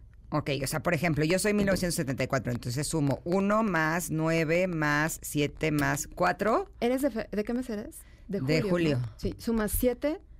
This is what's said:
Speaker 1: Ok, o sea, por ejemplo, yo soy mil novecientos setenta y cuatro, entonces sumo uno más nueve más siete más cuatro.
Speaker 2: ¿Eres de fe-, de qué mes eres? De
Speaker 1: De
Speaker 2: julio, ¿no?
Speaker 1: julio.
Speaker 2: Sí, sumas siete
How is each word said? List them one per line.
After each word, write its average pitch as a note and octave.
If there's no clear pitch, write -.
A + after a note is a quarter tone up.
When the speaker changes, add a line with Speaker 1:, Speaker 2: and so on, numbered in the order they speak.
Speaker 1:
Ok, D3+
o C3
sea, D3+
por -
ejemplo, D3+
yo F3
soy G#3
mil G#3
novecientos F3+
setenta C3+
y B2+
cuatro, B2
entonces B2
sumo D3
uno G3
más E3
nueve D#3+
más D#3
siete D3
más C#3+
cuatro. G3+
Speaker 2:
¿Eres B3+
de C#4+
fe-, A3
de G#3
qué A#3+
mes B3
eres? A#3
De F#3+
Speaker 1:
De D3+
Speaker 2:
julio, E3+
¿no? B2
Speaker 1:
julio. A2
Speaker 2:
Sí, -
sumas A3
siete C4+